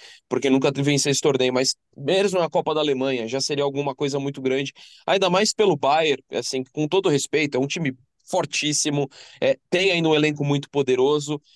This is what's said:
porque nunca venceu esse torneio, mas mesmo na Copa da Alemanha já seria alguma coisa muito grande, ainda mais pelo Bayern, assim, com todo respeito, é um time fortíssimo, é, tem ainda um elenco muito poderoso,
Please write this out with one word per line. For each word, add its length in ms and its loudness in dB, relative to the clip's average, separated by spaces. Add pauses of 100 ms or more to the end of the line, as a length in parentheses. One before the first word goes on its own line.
(280)
porque 200 0
nunca 240 4
venceu 400 0
esse 80 0
torneio, 320 2
mas 220 0 (220)
mesmo 440 0
na 80 0
Copa 260 -2
da 60 0
Alemanha 480 -2
já 120 -4
seria 240 -2
alguma 300 -4
coisa 240 -2
muito 220 -6
grande, 320 -2 (340)
ainda 220 2
mais 240 2
pelo 240 2
Bayern, 460 0 (100)
assim, 400 -4
com 160 -2
todo 220 0
respeito, 460 0
é 40 2
um 60 0
time 280 -4 (320)
fortíssimo, 840 -2 (320)
é, 180 2 (100)
tem 220 2
ainda 180 2
um 60 4
elenco 300 2
muito 260 -2
poderoso, 680 0 (160)